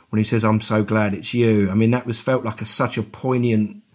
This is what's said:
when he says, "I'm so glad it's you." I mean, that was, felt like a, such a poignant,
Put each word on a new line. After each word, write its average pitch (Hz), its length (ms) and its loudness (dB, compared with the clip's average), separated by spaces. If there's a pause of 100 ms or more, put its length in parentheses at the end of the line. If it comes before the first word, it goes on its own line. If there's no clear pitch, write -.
(100)
when 107 80 -2
he 107 60 2
says, 110 200 0
"I'm 110 160 4
so 110 240 0
glad 107 280 0
it's - 220 -8
you." 110 380 4
I - 20 -4
mean, 113 160 4
that 123 160 0
was, 113 140 -4
felt 131 240 -2
like 110 180 -8
a, 113 40 -6
such - 300 -2
a 113 60 -4
poignant, 120 760 0 (160)